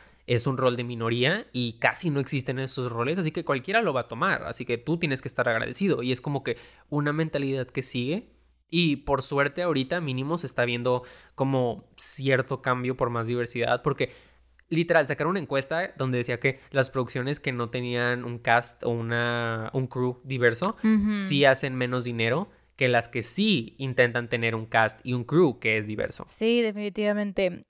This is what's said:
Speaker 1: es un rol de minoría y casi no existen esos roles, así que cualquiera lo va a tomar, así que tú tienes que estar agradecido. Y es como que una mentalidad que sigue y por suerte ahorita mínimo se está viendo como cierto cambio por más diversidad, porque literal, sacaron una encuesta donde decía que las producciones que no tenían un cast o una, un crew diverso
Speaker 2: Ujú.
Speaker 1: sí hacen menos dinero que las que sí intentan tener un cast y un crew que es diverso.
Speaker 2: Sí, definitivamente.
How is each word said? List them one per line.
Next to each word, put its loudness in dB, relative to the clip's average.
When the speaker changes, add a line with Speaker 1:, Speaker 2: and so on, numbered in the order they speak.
Speaker 1:
es 2
un 0
rol 2
de -4
minoría 0
y -2
casi 2
no 0
existen -2
esos -6
roles, -2
así -2
que -6
cualquiera 0
lo 0
va 0
a -6
tomar, -2
así -8
que -2
tú -4
tienes -2
que -8
estar 2
agradecido. 0
Y 0
es 0
como -4
que -4
una 0
mentalidad -2
que -6
sigue -4
y 2
por 0
suerte 0
ahorita 0
mínimo -2
se -6
está 0
viendo 0
como 0
cierto 2
cambio -2
por 0
más -2
diversidad, -2
porque -2
literal, 2
sacaron -2
una -2
encuesta -2
donde -2
decía -2
que -2
las 2
producciones -4
que -4
no -4
tenían -2
un -8
cast 2
o 0
una, -2
un -2
crew -4
diverso 2
Speaker 2:
Ujú. 2
Speaker 1:
sí 4
hacen 4
menos -2
dinero 0
que 2
las 2
que -4
sí 2
intentan 2
tener 0
un -4
cast 2
y -4
un -2
crew 2
que 0
es -2
diverso. -4
Speaker 2:
Sí, 0
definitivamente. -2